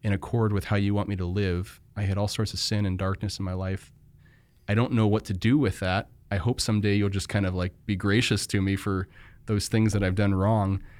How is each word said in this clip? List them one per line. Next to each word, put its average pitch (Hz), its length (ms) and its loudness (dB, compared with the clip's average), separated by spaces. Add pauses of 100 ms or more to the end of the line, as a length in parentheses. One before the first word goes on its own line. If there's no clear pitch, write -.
in 104 100 0
accord 110 400 0
with 98 100 0
how - 140 0
you 101 160 2
want 101 160 0
me 101 80 -2
to 92 80 -4
live." 92 560 -2 (160)
I 101 60 -2
had 95 140 0
all 104 120 0
sorts - 240 -4
of - 60 -8
sin 104 260 0
and 92 120 -2
darkness 95 420 -4
in 98 40 -4
my 92 100 -4
life. 95 380 -6 (760)
"I 104 60 2
don't 107 200 2
know 113 120 4
what 107 200 2
to - 80 -4
do 110 260 2
with 113 220 0
that. 92 280 -2 (220)
I 101 60 0
hope 113 220 -2
someday 104 360 2
you'll 101 140 2
just 98 200 -4
kind 101 160 0
of, 92 80 -2
like, 92 200 -2 (120)
be 104 100 -2
gracious 101 520 0
to 101 140 0
me 98 140 0
for 95 320 -4 (380)
those 104 220 -2
things 110 260 2
that 101 100 0
I've 92 120 0
done 101 180 2
wrong. 98 480 2 (180)